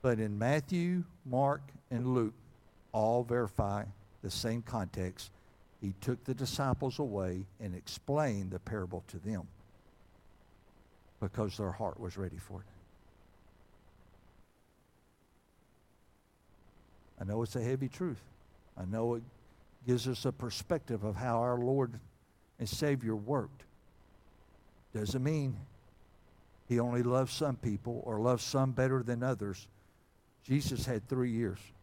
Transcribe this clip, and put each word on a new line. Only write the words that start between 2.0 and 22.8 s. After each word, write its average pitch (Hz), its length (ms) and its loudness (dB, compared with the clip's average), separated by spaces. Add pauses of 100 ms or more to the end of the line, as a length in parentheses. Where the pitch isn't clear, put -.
Luke, 113 220 2 (560)
all 113 320 4
verify 107 640 0 (360)
the 95 80 -6
same 117 320 -2
context. 92 720 -4 (500)
He 98 120 -2
took 123 320 -4
the 131 100 -2
disciples 131 640 0
away 95 480 -2 (120)
and 98 140 -6
explained 104 760 -2
the 92 80 -6
parable 92 480 -4
to 92 100 -12
them 92 300 -4 (1700)
because 101 380 -2
their 98 140 -2
heart 92 280 -4
was 95 180 -6
ready 90 200 -6
for 95 240 -12
it. 101 60 -20 (4000)
I - 40 -6
know 104 180 0
it's 117 140 -2
a 120 80 0
heavy 131 260 0
truth. 170 320 -4 (560)
I 90 80 -6
know 113 300 2
it 117 80 -6 (640)
gives 123 200 4
us 127 180 -2
a 127 60 4
perspective 120 720 -2
of 104 120 0
how 117 240 2
our 123 180 2
Lord 123 420 2 (600)
and 113 100 -2
Savior 131 460 0